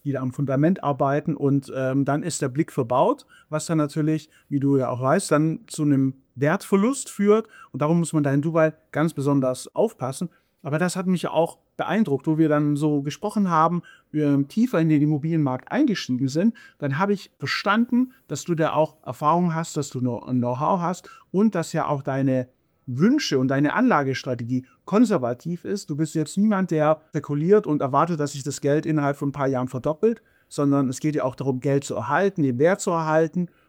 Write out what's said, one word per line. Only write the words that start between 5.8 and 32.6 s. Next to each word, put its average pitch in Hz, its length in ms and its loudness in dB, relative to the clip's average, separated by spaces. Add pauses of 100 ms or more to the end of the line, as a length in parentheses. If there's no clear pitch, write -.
einem 135 320 2 (200)
Wertverlust 196 760 0
führt 208 360 2 (240)
und 135 100 -6
darum 160 200 2
muss 165 120 -4
man 151 120 2
da 135 80 0
in 143 100 2
Dubai 156 300 2 (180)
ganz 151 240 -2
besonders 135 600 0
aufpassen. 147 560 -2 (320)
Aber 151 160 -4
das 180 180 -2
hat 185 100 -4
mich 185 220 0
auch 165 300 0 (180)
beeindruckt, 151 500 -2
wo 156 120 0
wir 160 100 4
dann 147 280 2
so 147 260 0
gesprochen 196 480 -2
haben, 165 320 2 (280)
wir 143 380 2
tiefer 214 320 0
in 160 80 2
den 151 140 4
Immobilienmarkt 151 720 0
eingestiegen 170 560 0
sind, 170 260 2 (240)
dann 139 200 -2
habe 202 140 2
ich - 260 -6
verstanden, 233 760 0 (160)
dass 143 160 -8
du 175 100 -2
da 156 200 0
auch 156 300 0
Erfahrung 160 500 0
hast, 165 220 -6
dass 143 140 -4
du 131 100 -8
Know-, 123 200 -2 (100)
Know-how 127 500 0
hast 175 280 -4 (220)
und 202 240 2
dass 165 180 -4
ja 156 140 -2
auch 139 160 -2
deine 135 460 0 (380)
Wünsche 160 520 2
und 131 100 2
deine 139 260 0
Anlagestrategie 131 920 0 (180)
konservativ 175 800 0
ist. 196 240 -8
Du 147 80 -6
bist 156 180 -2
jetzt 156 220 -4
niemand, 196 360 2
der 156 280 2 (100)
spekuliert 160 560 2
und 151 140 0
erwartet, 147 400 0
dass 143 120 -4
sich 143 100 -10
das 139 180 -8
Geld 147 260 0
innerhalb 143 300 0
von 143 120 -4
ein 139 40 -4
paar 143 140 -2
Jahren 127 220 -2
verdoppelt, 156 520 -2 (280)
sondern 143 400 2
es 131 120 -6
geht 151 140 -2
ja 131 100 -2
auch 127 120 -4
darum, 131 240 -4
Geld 139 240 0
zu 120 100 -8
erhalten, 160 480 -2
den 127 160 0
Wert 175 220 4